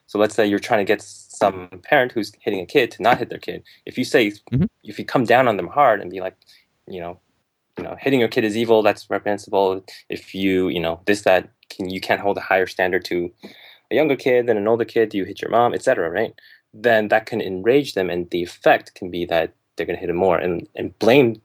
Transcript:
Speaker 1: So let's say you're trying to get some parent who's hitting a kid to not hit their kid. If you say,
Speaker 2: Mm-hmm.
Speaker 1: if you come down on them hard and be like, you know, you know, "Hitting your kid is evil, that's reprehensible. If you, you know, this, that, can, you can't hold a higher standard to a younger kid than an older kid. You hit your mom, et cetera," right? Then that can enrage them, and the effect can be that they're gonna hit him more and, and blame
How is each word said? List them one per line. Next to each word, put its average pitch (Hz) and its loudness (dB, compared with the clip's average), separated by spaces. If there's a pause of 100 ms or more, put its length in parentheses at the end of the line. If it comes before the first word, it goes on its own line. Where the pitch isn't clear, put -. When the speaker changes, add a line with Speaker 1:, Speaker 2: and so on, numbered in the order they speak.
Speaker 1:
So - -4
let's 104 2
say 110 4
you're 101 2
trying 110 0
to 98 -2
get 104 0
some - -4 (140)
parent 127 2
who's 104 -6
hitting 101 -4
a 87 -8
kid 120 0
to - -12
not 117 4
hit 117 -6
their - -12
kid. 87 -12 (220)
If - -10
you 127 -2
say, 120 2 (220)
Speaker 2:
Mm-hmm. 135 2 (200)
Speaker 1:
if - -16
you 107 -8
come 131 0
down 123 4
on 107 0
them 87 -6
hard 117 2
and 87 -12
be 92 -10
like, 92 -8 (500)
you 95 -12
know, 87 -10 (580)
you - -10
know, 87 -12
"Hitting 135 2
your 113 2
kid 110 -2
is 107 -2
evil, 113 4
that's 104 -12
reprehensible. 98 -2 (240)
If - -12
you, 95 0
you 80 -4
know, 82 -4
this, 101 0
that, 92 2 (200)
can, 95 -8
you 92 -6
can't 98 -2
hold 101 -2
a - -8
higher 95 0
standard 92 -2
to 87 -4 (600)
a - -2
younger 139 2
kid 123 2
than 117 2
an 101 -2
older 113 2
kid. 110 0
You 95 -2
hit - -12
your - -8
mom, 117 4
et - -6
cetera," 104 0
right? 101 -2 (400)
Then 110 2
that 107 2
can 113 -4
enrage 104 0
them, 92 -2
and 87 -4
the 87 -2
effect - 0
can 92 -12
be 87 -4
that 82 0 (240)
they're 82 -4
gonna 85 -4
hit 87 -4
him 85 -2
more 92 4
and, 85 -2
and 95 -10
blame 117 4